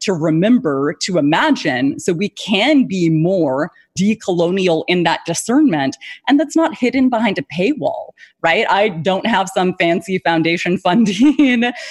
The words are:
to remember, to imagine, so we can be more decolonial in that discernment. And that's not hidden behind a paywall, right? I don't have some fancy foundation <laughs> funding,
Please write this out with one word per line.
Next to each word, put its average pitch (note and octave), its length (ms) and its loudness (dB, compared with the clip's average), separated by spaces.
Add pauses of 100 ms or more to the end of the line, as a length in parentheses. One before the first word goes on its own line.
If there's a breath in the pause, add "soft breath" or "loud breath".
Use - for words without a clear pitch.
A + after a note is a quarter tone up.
to G3 120 -2
remember, D#3+ 880 0
to F3+ 160 -2
imagine, D3 840 0
so - 120 -2
we F#3 180 -2
can A#3 560 0
be E3+ 240 0
more D#3+ 640 0 (260 soft breath)
decolonial F3+ 920 0
in F3+ 160 2
that E3 220 0
discernment. E3+ 720 0 (300 loud breath)
And C#4+ 120 4
that's D#4 160 -2
not D#4+ 220 0
hidden B3+ 320 0
behind A3+ 300 0
a - 20 -4
paywall, F3+ 680 -4 (320 loud breath)
right? F3 260 0
I G3+ 200 2
don't F#3 360 -2
have G3 240 0
some F#3 260 -2
fancy F3+ 440 -2
foundation E3+ 580 0
<laughs> - 20 -18
funding, A#3+ 920 2 (200 loud breath)